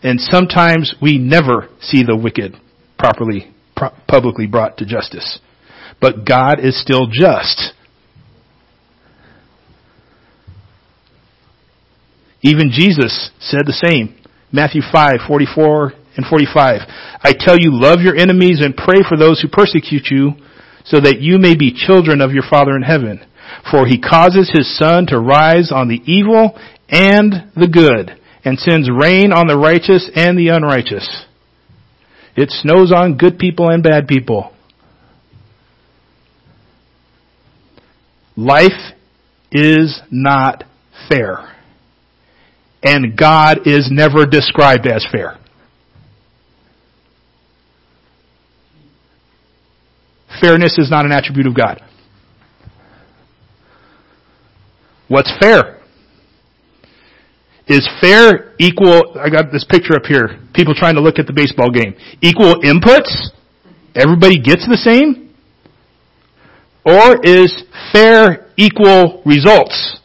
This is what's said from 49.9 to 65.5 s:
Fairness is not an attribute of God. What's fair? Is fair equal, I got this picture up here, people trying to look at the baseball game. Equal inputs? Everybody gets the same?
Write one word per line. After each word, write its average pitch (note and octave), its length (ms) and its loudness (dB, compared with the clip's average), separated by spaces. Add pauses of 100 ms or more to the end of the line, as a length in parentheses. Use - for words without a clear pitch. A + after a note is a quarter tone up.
Fairness E3+ 380 2
is D3 120 -2
not D3+ 140 -2
an D3 80 -2
attribute C#3 360 -4
of B2 60 -4
God. A#2 280 -4 (3250)
What's C3 220 -2 (100)
fair? G3+ 400 0 (1900)
Is C#3 220 -2 (100)
fair G#3 580 2
equal, E3+ 600 2
I D3 100 -4
got D#3 220 0
this C#3 140 -8
picture E3+ 300 0
up C#3 100 -4
here, B2 340 -2 (140)
people D#3 200 0
trying E3 220 0
to C#3+ 60 -2
look D#3 180 0
at D#3 80 -4
the C3+ 60 -12
baseball C3 380 -2
game. A2+ 240 -4 (260)
Equal E3+ 400 2
inputs? F3 720 2 (600)
Everybody E3+ 460 2
gets C#3 260 -2
the A#3 120 0
same? B3+ 520 0 (1600)